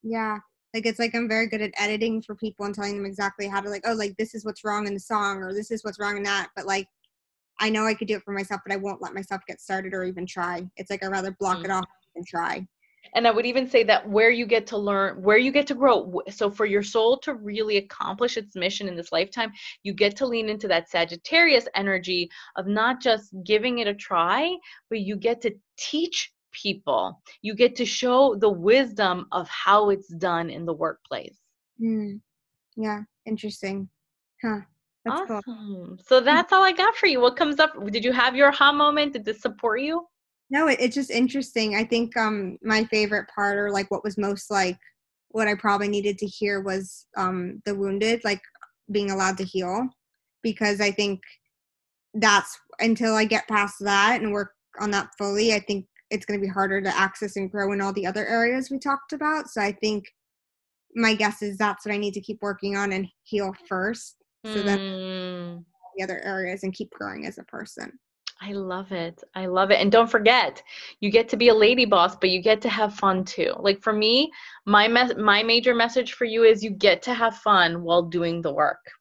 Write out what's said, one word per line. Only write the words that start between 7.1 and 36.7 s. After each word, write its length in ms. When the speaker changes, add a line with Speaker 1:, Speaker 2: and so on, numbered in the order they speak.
Speaker 1:
I 100
know 160
I 100
could 120
do 80
it 80
for 100
myself, 320
but 80
I 40
won't 240
let 140
myself 320
get 140
started 320
or 100
even 220
try. 420
It's 120
like, 140
I'd 80
rather 280
block 200
Speaker 2:
Mm. 60
Speaker 1:
it 60
off 140
than 100
try. 400
Speaker 2:
And 120
I 40
would 160
even 200
say 180
that 220
where 220
you 160
get 220
to 100
learn, 460
where 140
you 140
get 160
to 60
grow, 320
w-, 240
so 220
for 140
your 180
soul 360
to 140
really 440
accomplish 600
its 180
mission 320
in 80
this 160
lifetime, 400
you 100
get 240
to 100
lean 220
into 180
that 220
Sagittarius 840
energy 540
of 100
not 340
just 320
giving 360
it 80
a 80
try, 600
but 100
you 160
get 260
to 100
teach 540
people. 680
You 140
get 220
to 80
show 500
the 140
wisdom 840
of 180
how 420
it's 240
done 340
in 160
the 80
workplace. 640
Speaker 1:
Mm. 400
Yeah, 280
interesting. 640
Huh. 160
That's 220
cool. 100
Speaker 2:
Awesome. 580
So 140
that's 320
all 120
I 100